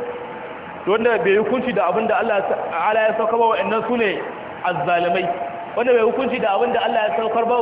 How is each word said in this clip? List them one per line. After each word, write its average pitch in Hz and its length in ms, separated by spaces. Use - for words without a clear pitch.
Duk - 40
wanda 233 200
bai 180 120
yi 196 80
hukunci 240 340
da 170 200
abin 214 160
da 202 100
Allah 208 240
ta'ala 185 580
ya 220 140
saukar 220 240
ba, 233 160
wa'annan 196 320
su 240 100
ne 196 220
azzalimai. 175 640
Wanda 240 180
bai 233 80
hukunci 240 400
da 202 160
abin 240 160
da 233 80
Allah 226 240
ya 226 160
saukar 226 240
ba, 240 160